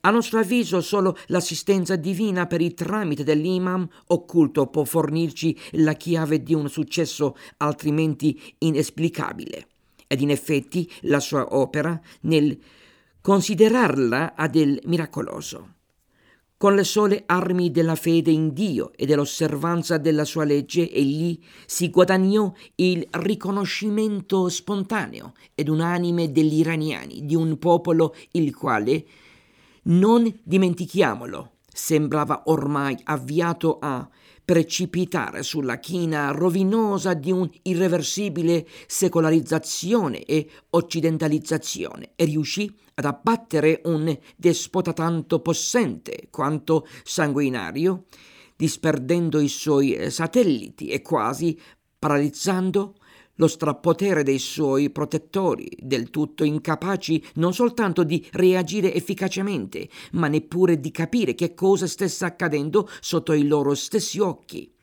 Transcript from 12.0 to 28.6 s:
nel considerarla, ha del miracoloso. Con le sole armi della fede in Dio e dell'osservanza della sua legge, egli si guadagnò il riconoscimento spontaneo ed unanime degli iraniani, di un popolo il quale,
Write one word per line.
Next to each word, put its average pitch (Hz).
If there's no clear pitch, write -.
nel 151
considerarla, 190
ha 156
del 143
miracoloso. -
Con 202
le 196
sole 208
armi 180
della 165
fede 165
in 156
Dio 151
e -
dell'osservanza 151
della 151
sua 151
legge, 143
egli 156
si -
guadagnò 190
il 180
riconoscimento 202
spontaneo 190
ed 147
unanime 170
degli 156
iraniani, 156
di 147
un 160
popolo 170
il 156
quale, 123